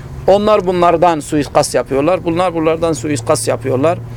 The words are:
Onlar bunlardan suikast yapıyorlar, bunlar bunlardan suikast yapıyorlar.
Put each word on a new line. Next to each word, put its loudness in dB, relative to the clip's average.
Onlar 4
bunlardan 2
suikast 0
yapıyorlar, 0
bunlar -2
bunlardan 0
suikast -2
yapıyorlar. 0